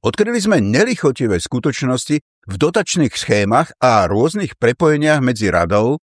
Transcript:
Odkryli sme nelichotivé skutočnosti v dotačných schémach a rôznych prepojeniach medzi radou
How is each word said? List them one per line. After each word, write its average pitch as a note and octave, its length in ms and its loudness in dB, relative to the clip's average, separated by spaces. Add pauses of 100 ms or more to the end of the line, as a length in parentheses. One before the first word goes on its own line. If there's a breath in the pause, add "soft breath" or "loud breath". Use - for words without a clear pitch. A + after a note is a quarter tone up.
Odkryli A3+ 400 -2
sme F#3+ 240 2
nelichotivé C3 720 0
skutočnosti B2+ 880 -4
v - 320 -16
dotačných F3 560 0
schémach G#2 640 0
a A2 320 2
rôznych D#3 480 -2
prepojeniach D3+ 640 2
medzi G#2+ 320 0
radou G#2 480 0 (140)